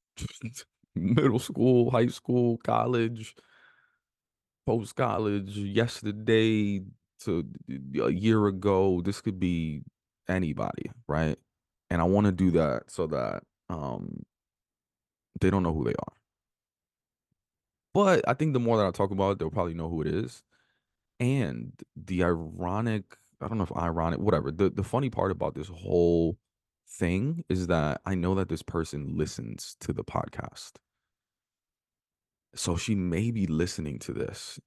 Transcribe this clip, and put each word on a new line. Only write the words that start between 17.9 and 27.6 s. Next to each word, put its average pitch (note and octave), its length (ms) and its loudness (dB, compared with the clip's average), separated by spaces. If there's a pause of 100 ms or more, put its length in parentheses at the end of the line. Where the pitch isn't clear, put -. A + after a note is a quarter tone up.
But F#3+ 340 6
I B2+ 60 2
think D3+ 200 0
the B2 60 4
more A#2 160 4
that G#2 100 4
I F2+ 40 2
talk G2 220 0
about G2 180 2
it, G2 80 0
they'll D#2+ 120 -2
probably F2 220 -2
know E2 160 -6
who E2 120 -2
it D#2 80 -2
is. G#2+ 340 -4 (760)
And F#2 520 -2 (220)
the F2+ 300 -2
ironic, F2 920 -2 (240)
I C3+ 60 -8
don't A2+ 100 -4
know G2+ 60 0
if E2 140 -4
ironic, E2 420 0
whatever. E2 320 2
The, F2+ 180 2
the G2 140 -2
funny B2+ 280 -2
part F#2+ 200 0
about D#2+ 240 -4
this D2+ 140 -8
whole E2+ 720 2 (500)
thing A2+ 600 -2
is F#2 200 0